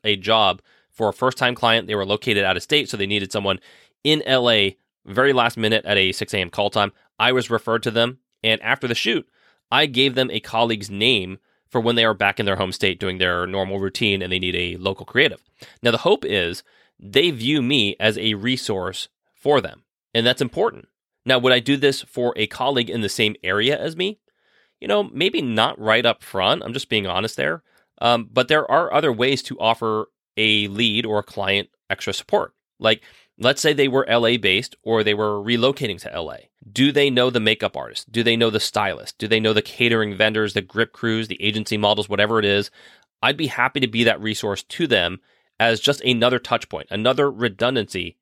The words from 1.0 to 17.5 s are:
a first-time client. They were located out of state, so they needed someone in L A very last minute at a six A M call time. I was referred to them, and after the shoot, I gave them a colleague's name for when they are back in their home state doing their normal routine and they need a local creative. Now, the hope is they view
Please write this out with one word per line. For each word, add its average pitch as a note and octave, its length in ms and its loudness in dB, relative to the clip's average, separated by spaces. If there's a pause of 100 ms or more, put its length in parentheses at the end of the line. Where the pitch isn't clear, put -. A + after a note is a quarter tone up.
a F#2+ 40 0
first-time B2+ 420 0
client. A2+ 320 2
They G#2+ 80 -4
were G2 100 0
located G2+ 400 0
out F#2 120 2
of F2 80 -6
state, D3 240 0
so - 80 -8
they G2 100 -2
needed G2 240 -2
someone G2 300 -2 (420)
in D3+ 240 2
L B2 240 2
A G2+ 260 2 (300)
very B2+ 260 2
last A#2+ 240 2
minute A2 280 0
at G2+ 120 0
a F#2+ 160 2
six - 220 -8
A G2+ 40 -2
M F2+ 120 -2
call G#2 180 -2
time. G2+ 240 0 (260)
I A#2 120 2
was B2+ 180 0
referred A2+ 360 -2
to A#2 80 -4
them, A#2+ 260 0 (240)
and A2 180 0
after B2 280 -2
the A#2 60 -2
shoot, G#3+ 340 -2 (420)
I C#3+ 160 2
gave C3 300 0
them C3 140 0
a G#2+ 100 -4
colleague's A2+ 500 -2
name G2 480 -2 (300)
for B2 120 -2
when A#2+ 140 0
they A#2 100 4
are A2 80 4
back G2+ 280 -2
in G#2 60 -2
their G2 100 0
home F#2 160 -2
state F#2 260 -2
doing F#2 200 -4
their F2+ 280 0
normal F#2+ 320 -4
routine G2 420 -2
and F#2 120 -6
they F#2 80 0
need F2+ 160 -2
a F2 200 -4
local F#2+ 300 -6
creative. - 360 0 (400)
Now, A#2+ 100 2
the A#2 60 2
hope G#3+ 260 2
is F2 380 -2 (380)
they C3+ 300 2
view C3+ 320 0